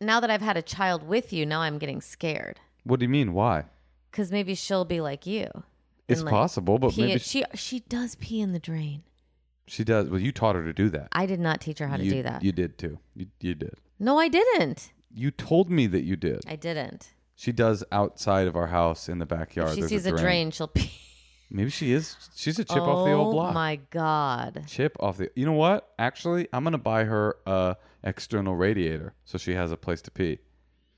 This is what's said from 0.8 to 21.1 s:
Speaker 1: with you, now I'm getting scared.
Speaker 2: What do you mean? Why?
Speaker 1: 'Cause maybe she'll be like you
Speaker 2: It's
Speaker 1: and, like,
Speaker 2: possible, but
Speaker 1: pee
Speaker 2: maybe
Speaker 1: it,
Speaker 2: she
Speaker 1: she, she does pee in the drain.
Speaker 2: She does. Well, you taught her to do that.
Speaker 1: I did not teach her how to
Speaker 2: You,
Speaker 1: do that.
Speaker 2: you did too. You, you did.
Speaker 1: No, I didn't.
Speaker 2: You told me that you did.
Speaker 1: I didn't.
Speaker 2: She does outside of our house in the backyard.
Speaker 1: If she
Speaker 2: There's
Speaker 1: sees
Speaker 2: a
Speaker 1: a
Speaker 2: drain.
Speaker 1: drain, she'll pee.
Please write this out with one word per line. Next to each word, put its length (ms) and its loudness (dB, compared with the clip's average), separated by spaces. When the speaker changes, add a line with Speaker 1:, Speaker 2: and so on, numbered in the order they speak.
Speaker 1:
with 300 -2
you, 120 0
now 180 0
I'm 160 -2
getting 220 -6
scared. 600 -6
Speaker 2:
What 160 2
do 40 2
you 40 2
mean? 240 4
Why? 320 2
Speaker 1:
'Cause 180 -4
maybe 240 -2
she'll 300 0
be 160 -2
like 260 -6
you 220 -4
Speaker 2:
It's 140 2
Speaker 1:
and, 60 -4
like, 60 0
Speaker 2:
possible, 460 2
but 140 2
Speaker 1:
pee 80 0
Speaker 2:
maybe 140 4
Speaker 1:
it, 80 0
Speaker 2:
she 220 -2
Speaker 1:
she, 20 -10
she 240 -8
does 360 -4
pee 240 -6
in 120 -2
the 80 -2
drain. 420 -6
Speaker 2:
She 160 -6
does. 260 4
Well, 120 0
you 100 0
taught 240 2
her 100 -2
to 80 -4
do 180 4
that. 220 -6
Speaker 1:
I 140 2
did 140 -2
not 200 0
teach 180 -10
her 100 -4
how 80 -2
to 80 -2
Speaker 2:
You, 60 2
Speaker 1:
do 140 0
that. 200 -6
Speaker 2:
you 80 4
did 260 -4
too. 200 -8
You, 100 -10
you 140 -2
did. 200 -10
Speaker 1:
No, 200 4
I 100 4
didn't. 640 2
Speaker 2:
You 200 -2
told 380 2
me 180 4
that 140 2
you 140 -2
did. 300 -2
Speaker 1:
I 100 -10
didn't. 580 -8
Speaker 2:
She 160 -6
does 400 2
outside 560 2
of 80 -2
our 140 0
house 400 2
in 100 -4
the 80 -4
backyard. 440 -2
Speaker 1:
If 40 0
she 60 -2
Speaker 2:
There's 100 -2
Speaker 1:
sees 160 -2
Speaker 2:
a 40 0
Speaker 1:
a 20 0
Speaker 2:
drain. 100 2
Speaker 1:
drain, 300 2
she'll 160 -6
pee. 240 0